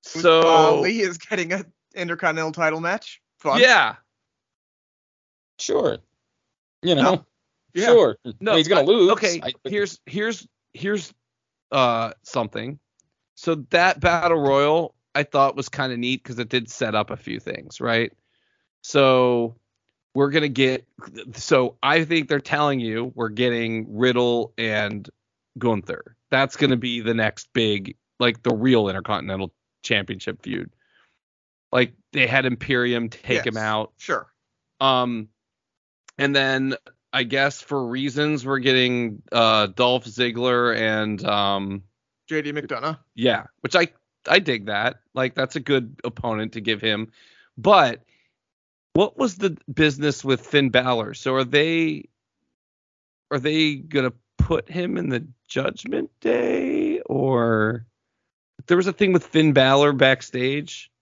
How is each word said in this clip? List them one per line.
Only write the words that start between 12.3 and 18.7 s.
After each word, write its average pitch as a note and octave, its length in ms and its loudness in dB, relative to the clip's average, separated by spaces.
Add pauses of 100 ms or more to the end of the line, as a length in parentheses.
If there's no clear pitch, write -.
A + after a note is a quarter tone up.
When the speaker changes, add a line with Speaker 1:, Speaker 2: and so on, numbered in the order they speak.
Speaker 2:
So E3 200 -2 (160)
that F3 280 2
battle E3+ 400 2
royal C#3+ 560 2 (220)
I D3 60 0
thought C#3 320 2
was C3+ 120 -8
kinda C3 300 -6
neat B2 260 -4
'cause A#2+ 140 -12
it A#2+ 100 -6
did A#2+ 220 -4
set A2 240 -4
up G#2+ 160 -2
a G#2 80 -10
few - 220 -10
things, - 420 -12
right? A#2 320 -2 (680)